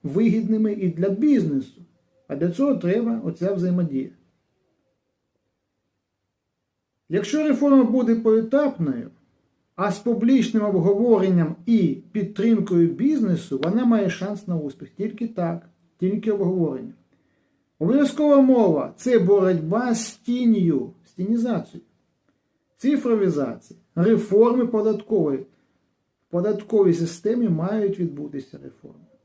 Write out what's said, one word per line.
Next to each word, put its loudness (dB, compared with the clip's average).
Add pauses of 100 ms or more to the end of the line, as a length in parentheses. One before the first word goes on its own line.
вигідними, 0
і -4
для -2
бізнесу. 0 (460)
А -8
для -2
цього 0
треба -2
оця -4
взаємодія. -2 (3000)
Якщо -2
реформа 4
буде 0
поетапною, 0 (640)
а -4
з -8
публічним 0
обговоренням 2 (100)
і 2 (100)
підтримкою 2
бізнесу, -2
вона 0
має 2
шанс -8
на -2
успіх. -10
Тільки -8
так, -6 (300)
тільки -2
обговорення. -2 (840)
Обов'язкова 2
мова — 4
це 2
боротьба 2
з -8
тінню, 0 (120)
з -20
тінізацією. -4 (880)
Цифровізація, -2 (140)
реформи 4
податкової. -2
В -20
податковій 0
системі -2
мають -2
відбутися -8
реформи. -20 (200)